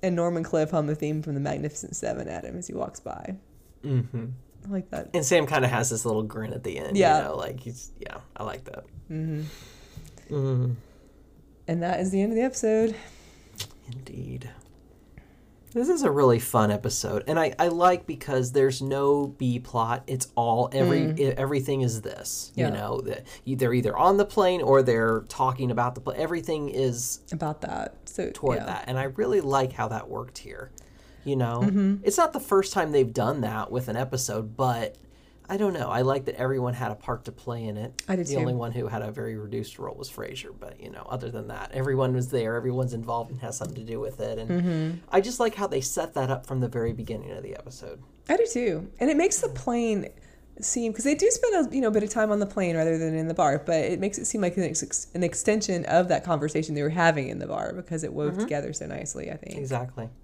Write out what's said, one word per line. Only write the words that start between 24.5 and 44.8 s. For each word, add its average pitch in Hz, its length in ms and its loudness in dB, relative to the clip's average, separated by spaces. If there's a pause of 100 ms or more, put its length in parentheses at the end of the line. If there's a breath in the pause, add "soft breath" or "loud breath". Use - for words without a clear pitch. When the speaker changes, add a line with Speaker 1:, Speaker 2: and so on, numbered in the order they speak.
Speaker 2:
or 135 200 8
they're 113 460 4
talking 131 420 0
about 120 240 0
the 113 60 -12
pla-, - 140 -4
everything 160 560 -2
is 123 500 0 (100)
Speaker 1:
About 156 300 -4
that. - 360 -6 (100)
So, - 240 -4
Speaker 2:
toward - 300 0
Speaker 1:
yeah. - 60 -8
Speaker 2:
that, - 200 -6
and 131 120 -2
I 135 60 -2
really 190 380 2
like 135 300 2
how 113 160 -2
that 110 200 -6
worked 120 300 -10
here, - 320 -14 (540 loud breath)
you 139 120 0
know? 120 260 0
Speaker 1:
Mm-hmm. 196 420 4
Speaker 2:
It's 208 120 2
not 320 160 4
the 294 80 -4
first 190 320 2
time 160 200 2
they've 131 200 6
done 127 300 0
that 110 280 -4
with 123 180 -2
an 107 80 -2
episode, 113 600 -2
but 120 400 0 (520 soft breath)
I 196 100 -4
don't 196 160 2
know. 139 140 -2
I 120 140 2
like 135 220 2
that - 100 -4
everyone 123 400 0
had 123 160 -4
a 107 60 -8
part - 300 -6
to 110 60 -10
play 117 340 -8
in 104 100 -6
it. 110 320 -8
Speaker 1:
I 190 80 0
do 175 80 0
Speaker 2:
The 139 100 -4
Speaker 1:
too. 135 60 2
Speaker 2:
only 123 140 0
one 117 180 -4
who 120 160 -4
had 110 140 -4
a 107 100 -6
very 113 240 -6
reduced 107 420 -8
role 98 160 -8
was - 160 -12
Frasier, - 480 -12
but, - 220 -16
you - 100 -14
know, - 180 -14
other 123 220 -6
than 110 160 -8
that, 107 240 -10
everyone 131 440 2
was 127 160 0
there. 117 260 0
Everyone's 123 360 0
involved 117 380 -4
and 127 120 -10
has - 140 -8
something - 200 -8
to 107 80 -10
do 113 160 -6
with - 180 -8
it, 113 220 -4
and 120 100 -8
Speaker 1:
Mm-hmm. 170 400 0 (180)